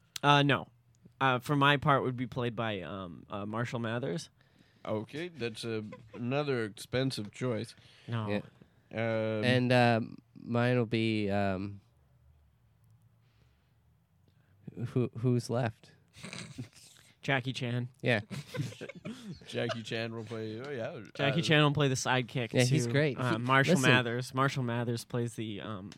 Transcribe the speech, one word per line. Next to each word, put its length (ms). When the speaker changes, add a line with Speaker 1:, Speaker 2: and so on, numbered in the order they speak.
Speaker 1:
Uh, 220
no. 240
Uh, 200
for 160
my 200
part, 280
would 120
be 120
played 260
by, 280
um, 480
uh, 160
Marshall 340
Mathers. 500
Speaker 2:
Okay, 500
that's 280
a, 200
another 500
expensive 680
choice. 420
Speaker 1:
No. 220
Speaker 3:
Yeah. 120
Speaker 2:
Um, 500
Speaker 3:
And, 280
uh, 280
mine 340
will 80
be, 440
um, 500
who, 260
who's 320
left? 400
<laughs> 80
Speaker 1:
Jackie 300
Chan. 360
Speaker 3:
Yeah. 200
Speaker 2:
<laughs> 600
Jackie 340
Chan 320
will 100
play. 400
Oh 60
yeah. 220
Speaker 1:
Jackie 260
Speaker 2:
Uh, 40
Speaker 1:
Chan 180
will 100
play 160
the 80
sidekick 580
Speaker 3:
Yeah, 80
he's 240
Speaker 1:
to, 60
Speaker 3:
great. 260
Speaker 1:
uh, 140
Speaker 3:
He, 60
Speaker 1:
Marshall 360
Speaker 3:
listen. 160
Speaker 1:
Mathers. 420
Marshall 300
Mathers 420
plays 300
the, 260
um, 380